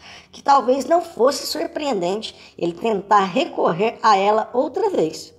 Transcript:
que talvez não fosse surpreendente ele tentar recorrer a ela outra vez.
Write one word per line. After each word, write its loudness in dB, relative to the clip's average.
que -20
talvez 2
não 2
fosse 0
surpreendente -6
ele -4
tentar 0
recorrer -2
a 4
ela 2
outra -2
vez. -4